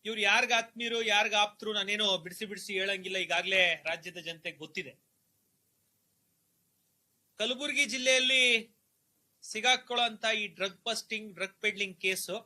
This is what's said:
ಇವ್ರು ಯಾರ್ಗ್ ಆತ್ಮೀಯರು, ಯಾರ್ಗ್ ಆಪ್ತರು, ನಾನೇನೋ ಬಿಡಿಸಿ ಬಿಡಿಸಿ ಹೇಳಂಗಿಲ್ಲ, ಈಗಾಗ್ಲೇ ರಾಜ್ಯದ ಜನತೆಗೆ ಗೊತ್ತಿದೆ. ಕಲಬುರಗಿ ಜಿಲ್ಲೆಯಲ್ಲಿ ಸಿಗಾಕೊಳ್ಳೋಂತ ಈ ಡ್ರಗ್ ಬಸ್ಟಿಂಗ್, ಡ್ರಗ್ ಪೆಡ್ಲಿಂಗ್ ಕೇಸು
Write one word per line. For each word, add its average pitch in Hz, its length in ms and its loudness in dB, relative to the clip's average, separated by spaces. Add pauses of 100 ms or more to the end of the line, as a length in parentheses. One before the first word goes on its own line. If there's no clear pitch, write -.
ಇವ್ರು 214 160 -2
ಯಾರ್ಗ್ 226 380 4
ಆತ್ಮೀಯರು, 233 400 -4 (140)
ಯಾರ್ಗ್ 214 300 2
ಆಪ್ತರು, 208 340 -4
ನಾನೇನೋ 208 320 0 (160)
ಬಿಡಿಸಿ 180 260 -8
ಬಿಡಿಸಿ 190 280 -10
ಹೇಳಂಗಿಲ್ಲ, 190 460 -4
ಈಗಾಗ್ಲೇ 180 360 2 (280)
ರಾಜ್ಯದ 170 380 -8
ಜನತೆಗೆ 165 360 -10
ಗೊತ್ತಿದೆ. 151 300 -10 (2500)
ಕಲಬುರಗಿ 262 540 0
ಜಿಲ್ಲೆಯಲ್ಲಿ 254 500 4 (1000)
ಸಿಗಾಕೊಳ್ಳೋಂತ 240 840 0 (160)
ಈ 208 40 -4 (120)
ಡ್ರಗ್ 190 300 -4
ಬಸ್ಟಿಂಗ್, 220 500 -6
ಡ್ರಗ್ 190 260 -6
ಪೆಡ್ಲಿಂಗ್ 196 420 -2
ಕೇಸು 190 400 -2